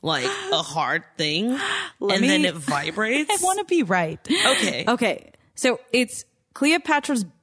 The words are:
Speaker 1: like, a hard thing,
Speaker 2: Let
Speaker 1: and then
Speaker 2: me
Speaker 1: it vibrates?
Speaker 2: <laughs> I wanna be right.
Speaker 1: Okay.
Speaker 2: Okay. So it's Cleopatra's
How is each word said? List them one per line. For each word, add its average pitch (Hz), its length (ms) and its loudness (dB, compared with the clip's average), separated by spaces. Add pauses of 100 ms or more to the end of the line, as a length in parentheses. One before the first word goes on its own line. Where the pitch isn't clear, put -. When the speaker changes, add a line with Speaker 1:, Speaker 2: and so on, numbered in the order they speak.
Speaker 1:
like, 147 240 -2 (260)
a 165 100 0
hard 151 420 -2 (140)
thing, 180 400 -2 (420)
Speaker 2:
Let 202 180 0
Speaker 1:
and 240 120 4
then 294 140 4
Speaker 2:
me - 60 2
Speaker 1:
it 147 60 -6
vibrates? 170 720 -2
Speaker 2:
<laughs> 415 120 0
I - 20 0
wanna 381 200 0
be 339 200 2
right. 170 360 0 (100)
Speaker 1:
Okay. 269 580 2
Speaker 2:
Okay. 233 440 -2 (240)
So 247 240 0 (140)
it's 247 320 0 (280)
Cleopatra's 294 720 2 (180)